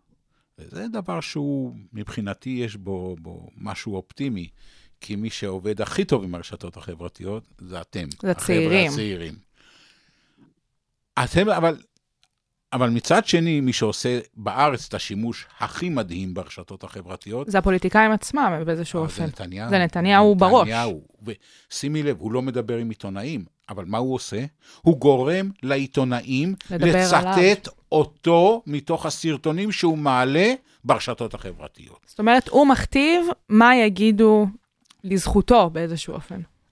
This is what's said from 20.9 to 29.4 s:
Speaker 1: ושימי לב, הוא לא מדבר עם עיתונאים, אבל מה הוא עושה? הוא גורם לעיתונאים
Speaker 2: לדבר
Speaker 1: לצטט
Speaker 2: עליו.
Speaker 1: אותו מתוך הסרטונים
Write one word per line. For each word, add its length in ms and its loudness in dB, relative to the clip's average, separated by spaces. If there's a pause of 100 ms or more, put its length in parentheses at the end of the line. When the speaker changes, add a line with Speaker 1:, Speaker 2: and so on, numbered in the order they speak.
Speaker 1:
ושימי 800 -8
לב, 180 0
הוא 120 -6
לא 100 -2
מדבר 340 -4
עם 120 -6
עיתונאים, 560 -10 (240)
אבל 160 -12
מה 140 -4
הוא 160 -2
עושה? 300 -6 (380)
הוא 160 4
גורם 520 4 (120)
לעיתונאים 920 -2 (160)
Speaker 2:
לדבר 160 0 (100)
Speaker 1:
לצטט 180 2
Speaker 2:
עליו. 400 6 (380)
Speaker 1:
אותו 720 2
מתוך 400 -4
הסרטונים 640 -2